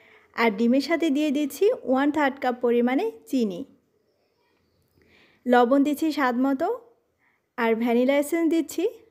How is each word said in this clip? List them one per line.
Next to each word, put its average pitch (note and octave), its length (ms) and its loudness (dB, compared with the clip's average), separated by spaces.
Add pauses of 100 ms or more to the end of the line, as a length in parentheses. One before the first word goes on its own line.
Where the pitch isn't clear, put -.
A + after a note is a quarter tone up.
(360)
আর A#3 200 2
ডিমের A#3 340 2
সাথে E4 200 0
দিয়ে D4 220 0
দিচ্ছি D4 340 -2 (180)
ওয়ান C4 280 0
থার্ড C#4+ 280 0
কাপ B3+ 220 -2
পরিমাণে B3 440 0 (220)
চিনি, G3+ 340 -4 (1800)
লবণ B3 380 4
দিচ্ছি D4 280 -2
স্বাদ C4+ 260 -2
মতো, C4+ 300 0 (880)
আর A3+ 180 0
ভ্যানিলা A#3+ 420 2
এসেন্স E4 340 0
দিচ্ছি E4 320 -2 (280)